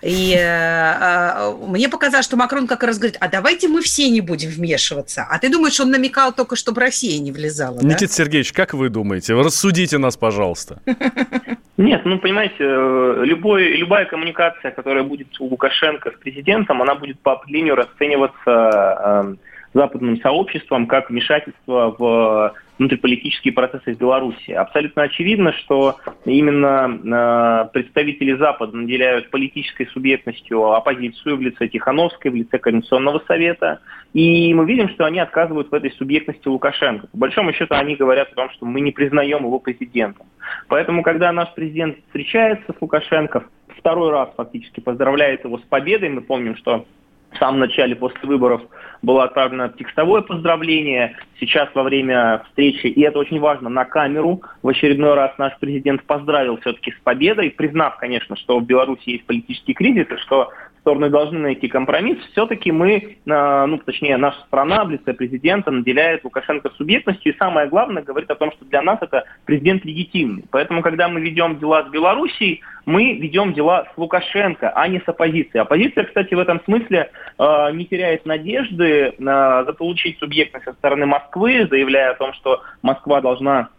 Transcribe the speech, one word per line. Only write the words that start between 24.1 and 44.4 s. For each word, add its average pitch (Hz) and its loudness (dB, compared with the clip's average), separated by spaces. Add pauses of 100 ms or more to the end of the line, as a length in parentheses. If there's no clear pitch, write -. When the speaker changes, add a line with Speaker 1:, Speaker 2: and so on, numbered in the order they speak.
Speaker 3:
Абсолютно 147 -2
очевидно, 170 0
что 135 0 (280)
именно, 120 2
э, - -
представители 139 0
Запада 131 0
наделяют 123 0
политической 135 -6
субъектностью 120 0
оппозицию 123 -2
в 131 -4
лице 123 -4
Тихановской, 139 -2
в 123 -4
лице 117 -2
Координационного 131 0
совета. 165 0 (340)
И 170 4
мы 165 4
видим, 214 0
что 170 -2
они 165 -2
отказывают 160 -2
в - -4
этой 143 -2
субъектности 147 -4
Лукашенко. 131 -2
По - -16
большому 147 0
счету 160 -2
они 143 -2
говорят 135 2
о - -16
том, 131 -4
что - -14
мы 127 -4
не 143 0
признаем 143 0
его 123 -2
президентом. 120 -6 (420)
Поэтому, 165 0
когда 165 2
наш 170 -4
президент 156 -6 (100)
встречается 214 -2
с - -8
Лукашенко, 151 -2 (340)
второй 165 2
раз 139 0
фактически 117 -12